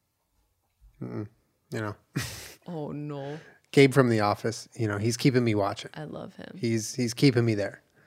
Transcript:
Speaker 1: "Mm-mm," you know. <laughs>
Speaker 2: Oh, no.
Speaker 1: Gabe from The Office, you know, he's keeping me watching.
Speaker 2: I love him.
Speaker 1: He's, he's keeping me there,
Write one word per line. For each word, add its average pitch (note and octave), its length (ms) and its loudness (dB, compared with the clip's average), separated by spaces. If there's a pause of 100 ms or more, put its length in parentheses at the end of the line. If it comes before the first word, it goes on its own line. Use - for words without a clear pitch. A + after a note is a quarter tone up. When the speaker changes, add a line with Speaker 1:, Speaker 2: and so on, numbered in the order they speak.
(1000)
Speaker 1:
"Mm-mm," A#2+ 260 -10 (440)
you A#2+ 100 -6
know. G#2 140 -8 (200)
<laughs> - 100 -6 (420)
Speaker 2:
Oh, D#3 240 -8
no. D3 480 -10 (320)
Speaker 1:
Gabe C#3 200 8
from B2+ 180 6
The A2 100 4
Office, G#2 560 -2
you A2+ 120 -2
know, G2+ 120 -2
he's A2+ 180 -2
keeping B2+ 260 4
me A2+ 120 2
watching. G2+ 400 -2
Speaker 2:
I D#3 80 -12
love - 320 -14
him. - 200 -16
Speaker 1:
He's, A2+ 380 -4
he's A#2+ 220 -4
keeping B2 280 4
me A2+ 120 2
there, G2+ 260 -6 (240)